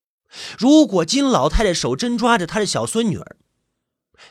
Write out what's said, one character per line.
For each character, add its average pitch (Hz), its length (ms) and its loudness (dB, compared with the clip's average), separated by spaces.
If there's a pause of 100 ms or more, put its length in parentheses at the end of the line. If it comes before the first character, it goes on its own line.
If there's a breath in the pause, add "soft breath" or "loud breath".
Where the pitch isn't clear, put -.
(580 loud breath)
如 285 300 6
果 180 180 0
金 277 180 -2
老 185 240 2
太 226 160 0
的 180 120 0
手 135 200 -4
真 240 220 -4
抓 233 200 0
着 175 100 -4
她 - 100 -6
的 208 80 -2
小 - 200 -4
孙 226 220 -2
女 135 100 -2
儿， - 200 -18 (920 soft breath)